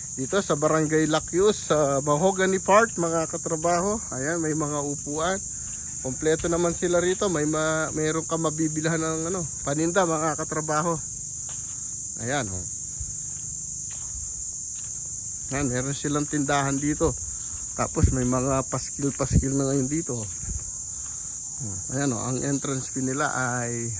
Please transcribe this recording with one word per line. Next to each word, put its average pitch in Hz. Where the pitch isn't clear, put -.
dito 135
sa 180
Barangay 156
Lakyus, 170
sa 143
Mahogany 185
Park, 208
mga 165
katrabaho. 170
Ayan, 143
may 156
mga 147
upuan. 147
Kompleto 156
naman 170
sila 175
rito. 185
May 151
ma-, 156
meron 156
ka -
mabibilhan 156
ng 160
ano, 180
paninda, 165
mga 160
katrabaho. 156
Ayan, 120
oh. 90
Ayan, 139
meron 127
silang 147
tindahan 139
dito. 147
Tapos -
may 127
mga 127
paskil-paskil 135
na 135
ngayon 135
dito, 147
oh. 107
Ayan, 139
oh, 110
ang 127
entrance 135
fee 131
nila 135
ay, 120